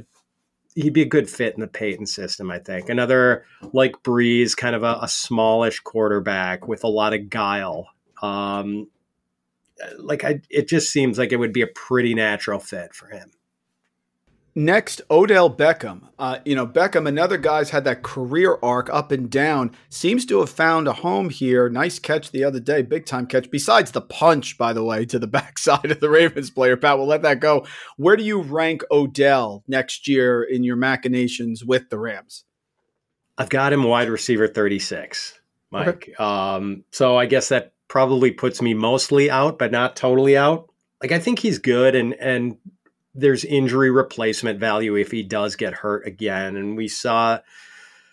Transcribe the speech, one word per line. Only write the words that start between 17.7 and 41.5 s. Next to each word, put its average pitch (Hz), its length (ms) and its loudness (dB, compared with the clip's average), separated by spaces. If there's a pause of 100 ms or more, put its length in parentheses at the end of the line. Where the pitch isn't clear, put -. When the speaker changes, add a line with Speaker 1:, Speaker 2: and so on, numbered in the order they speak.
Speaker 2:
had 143 140 -2
that 127 180 -2
career 156 580 0
arc 123 300 0
up 147 200 -2
and 131 160 -2
down, 135 480 0 (140)
seems 247 380 -2
to 202 140 2
have 156 100 -2
found 160 360 0
a 120 60 0
home 185 380 -2
here. 123 380 2
Nice 151 280 -4
catch 151 320 -4
the 135 140 -4
other 135 160 -2
day, 139 240 0
big 151 240 -6
time 123 180 -6
catch, 127 240 -2
besides 160 420 2
the - 100 -6
punch, - 580 0
by 117 120 0
the 113 120 -2
way, 113 220 -2
to 120 120 -4
the 117 100 -4
<laughs> - 0 -
backside 139 640 0
of 151 120 -2
the 151 80 2
Ravens 151 420 4
player. 127 260 2
Pat, 143 220 2
we'll 135 80 -2
let 151 160 2
that 143 160 2
go. 151 260 2 (320)
Where 180 180 6
do 220 80 0
you 208 180 -2
rank 160 500 -2
Odell 139 760 2
next 131 400 -4
year 123 360 2
in 123 200 -2
your 123 120 -2
machinations 123 880 -2
with 127 240 0
the 113 80 -6
Rams? 107 460 -12 (960)
Speaker 1:
I've 131 100 -4
got 139 240 2
him 139 100 2
wide 120 260 2
receiver 110 380 2
thirty-six, - 920 -4 (320)
Mike. 95 160 -4
Speaker 2:
Okay. - 320 -6
Speaker 1:
Um, 98 720 -4
so 127 260 2
I 123 80 4
guess 127 240 2
that 127 240 -2 (140)
probably 131 420 2
puts 123 320 -4
me 117 140 0
mostly 135 560 2
out, 139 260 0
but 117 140 -2
not 123 240 0
totally 135 420 4
out. 156 320 2 (320)
Like, 131 100 -4
I 170 60 2
think 226 220 0
he's 190 180 0